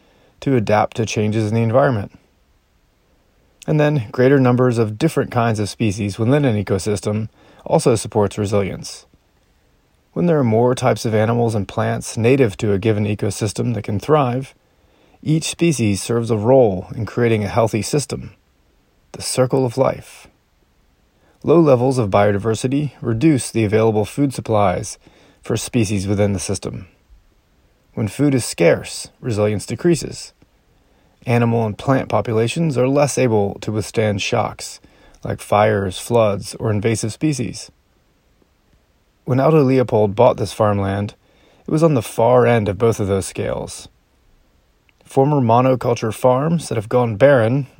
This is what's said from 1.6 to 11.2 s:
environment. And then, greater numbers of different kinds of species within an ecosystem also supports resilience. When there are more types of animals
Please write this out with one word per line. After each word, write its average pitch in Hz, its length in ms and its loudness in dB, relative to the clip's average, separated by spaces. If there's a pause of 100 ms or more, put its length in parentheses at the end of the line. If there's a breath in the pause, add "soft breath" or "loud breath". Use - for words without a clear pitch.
environment. 117 500 2 (1500)
And 156 140 0
then, 147 320 0
greater 135 280 4
numbers 123 380 4
of 107 200 -2
different 147 340 0
kinds 117 280 0
of 104 100 -2
species 104 480 -4
within 135 280 2
an 104 180 0
ecosystem 107 680 -4 (360 soft breath)
also 147 300 2
supports 107 420 -2
resilience. 98 680 -4 (1080)
When 170 120 -2
there 160 140 2
are 135 40 2
more 120 300 2
types 120 320 -2
of 110 80 -2
animals 113 400 0